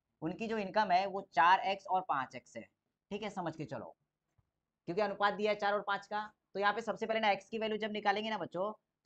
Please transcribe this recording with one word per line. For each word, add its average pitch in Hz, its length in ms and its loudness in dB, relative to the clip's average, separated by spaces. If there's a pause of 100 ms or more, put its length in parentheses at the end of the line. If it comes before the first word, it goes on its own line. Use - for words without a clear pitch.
(220)
उनकी 175 260 -4
जो 220 120 -2
income 196 320 2
है 190 160 4
वो 190 260 -6
चार 175 340 8
एक्स 196 200 -2
और 180 200 2
पाँच 135 280 -2
एक्स - 200 -14
है, 110 60 -10 (480)
ठीक 202 120 -6
है, 208 100 -6
समझ 165 240 -6
के 151 100 -6
चलो, 104 300 -10 (920)
क्योंकि 175 140 0
अनुपात 202 320 2
दिया 208 180 0
है 208 60 -2
चार 202 160 2
और 202 100 0
पाँच 196 220 -2
का। 208 240 -6 (240)
तो 196 60 -2
यहाँ 202 120 4
पे 214 100 -2
सबसे 208 240 -4
पहले 220 140 0
ना 214 100 4
एक्स 196 180 0
की 226 100 -6
value 214 200 -2
जब 208 140 -4
निकालेंगे 208 380 0
ना 214 80 -2
बच्चों, 180 340 -4 (340)